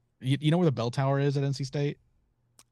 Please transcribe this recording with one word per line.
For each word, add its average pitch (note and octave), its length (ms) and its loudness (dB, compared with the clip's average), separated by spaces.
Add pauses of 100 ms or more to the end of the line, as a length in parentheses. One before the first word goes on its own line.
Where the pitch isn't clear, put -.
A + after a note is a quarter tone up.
(220)
you, C3 180 0
you D3 100 0
know D#3+ 80 4
where F3+ 60 2
the D#3+ 80 4
bell A#2 180 -2
tower C#3 300 0
is C#3 160 0
at C#3+ 80 -2
N C#3 80 0
C C3+ 140 -6
State? C#3+ 320 -4 (720)